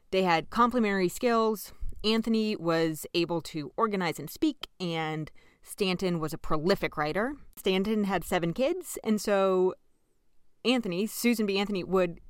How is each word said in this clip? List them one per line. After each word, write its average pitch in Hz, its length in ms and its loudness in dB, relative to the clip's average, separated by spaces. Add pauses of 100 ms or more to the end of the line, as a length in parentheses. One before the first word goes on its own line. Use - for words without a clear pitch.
(120)
They 190 120 4
had 165 260 2
complementary 220 600 2
skills. 226 640 0 (300)
Anthony 220 520 2
was 165 580 0
able 170 280 0
to 147 340 -8
organize 196 420 0
and 147 120 -10
speak, - 380 -2 (120)
and 160 500 -2 (320)
Stanton 180 580 -2
was 156 140 -4
a 156 40 -8
prolific 160 580 0
writer. 180 400 -2 (220)
Stanton 196 480 0
had 190 180 0
seven 170 300 0
kids, 330 500 -2
and 214 160 0
so 190 540 2 (880)
Anthony, 220 420 0
Susan 226 400 0
B. 196 120 0
Anthony, 202 260 -2
would 175 360 2 (100)